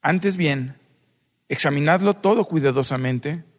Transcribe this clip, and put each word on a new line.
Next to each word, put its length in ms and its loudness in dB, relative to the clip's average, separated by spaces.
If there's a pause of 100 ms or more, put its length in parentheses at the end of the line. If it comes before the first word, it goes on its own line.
Antes 360 0
bien, 400 -2 (680)
examinadlo 640 2
todo 320 2
cuidadosamente 960 -2 (140)